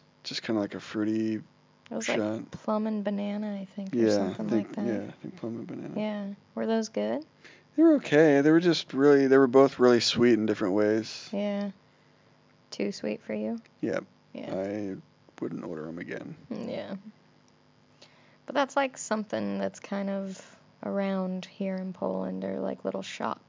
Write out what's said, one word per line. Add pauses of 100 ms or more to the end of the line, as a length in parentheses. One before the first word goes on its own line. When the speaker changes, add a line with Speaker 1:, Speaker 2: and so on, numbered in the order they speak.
(240)
Speaker 1:
just
kinda
like
a
fruity (560)
Speaker 2:
It
was,
Speaker 1:
shot.
Speaker 2:
like,
plum
and
banana,
I (100)
think,
or
Speaker 1:
Yeah,
I (240)
Speaker 2:
something
Speaker 1:
think,
Speaker 2:
like
that.
Speaker 1:
yeah,
I (100)
think
plum
and
banana.
Speaker 2:
Yeah. (300)
Were
those
good? (520)
Speaker 1:
They
were
okay.
They
were
just
really,
they
were
both
really
sweet
in
different
ways.
Speaker 2:
Yeah. (1000)
Too
sweet
for
you? (220)
Speaker 1:
Yeah. (340)
Speaker 2:
Yeah.
Speaker 1:
I (460)
wouldn't
order
'em
again. (140)
Speaker 2:
Yeah. (1500)
But
that's,
like,
something
that's
kind
of (420)
around
here
in
Poland,
or,
like,
little
shop